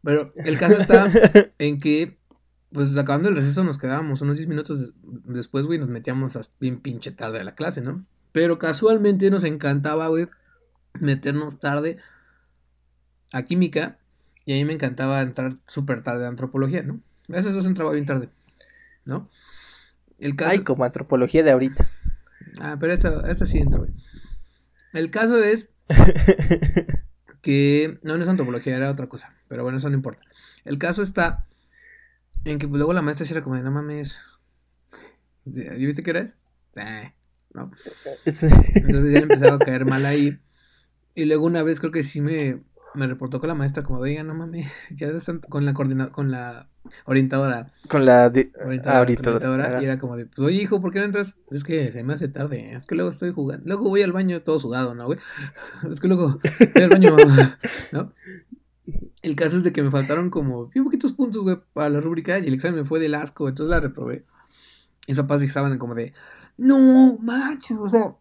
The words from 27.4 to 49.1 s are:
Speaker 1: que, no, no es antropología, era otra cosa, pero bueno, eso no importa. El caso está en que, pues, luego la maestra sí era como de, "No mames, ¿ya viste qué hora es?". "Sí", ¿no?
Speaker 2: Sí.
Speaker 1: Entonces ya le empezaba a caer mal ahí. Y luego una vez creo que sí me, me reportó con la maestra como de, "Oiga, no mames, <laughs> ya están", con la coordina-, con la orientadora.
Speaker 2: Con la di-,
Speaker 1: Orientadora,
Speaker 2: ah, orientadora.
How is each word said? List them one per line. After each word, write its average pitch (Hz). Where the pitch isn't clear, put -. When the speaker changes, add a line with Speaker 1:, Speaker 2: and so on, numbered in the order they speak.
Speaker 1:
que, 147
no, 156
no 170
es 170
antropología, 127
era 135
otra 135
cosa, -
pero 120
bueno, 127
eso 139
no 139
importa. 131
El 143
caso 175
está 190
en 151
que, 147
pues, 143
luego 151
la 180
maestra 147
sí 143
era 156
como 131
de, 127
"No 131
mames, 147
¿ya 127
viste 139
qué 170
hora 170
es?". 220
"Sí", 104
¿no? -
Speaker 2:
Sí. 160
Speaker 1:
Entonces 143
ya 147
le 151
empezaba 139
a -
caer 131
mal 131
ahí. 143
Y 165
luego 156
una 170
vez 156
creo 156
que 160
sí 143
me, 147
me 139
reportó 131
con 156
la 165
maestra 139
como 127
de, 135
"Oiga, 151
no 156
mames, 165
<laughs> -
ya 147
están", 170
con 143
la 143
coordina-, 135
con 139
la 123
orientadora. 135
Speaker 2:
Con 139
la 123
di-, 131
Speaker 1:
Orientadora, 131
Speaker 2:
ah, 123
orientadora. 120